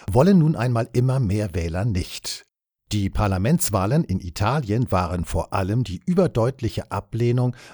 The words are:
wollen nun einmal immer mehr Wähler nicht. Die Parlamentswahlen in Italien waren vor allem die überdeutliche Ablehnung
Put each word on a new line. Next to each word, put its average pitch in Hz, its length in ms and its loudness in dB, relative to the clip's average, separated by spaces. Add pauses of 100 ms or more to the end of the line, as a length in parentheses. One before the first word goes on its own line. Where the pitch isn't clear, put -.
(120)
wollen 170 280 6
nun 156 160 4
einmal 117 380 0
immer 127 260 2
mehr 104 340 0
Wähler 85 320 -2
nicht. - 600 -6 (440)
Die 101 180 0
Parlamentswahlen 107 920 0
in 92 160 -2
Italien 110 720 -2
waren 90 320 0
vor - 300 -4
allem 98 320 -2
die 90 200 -8
überdeutliche 131 840 -2
Ablehnung 120 640 -2 (180)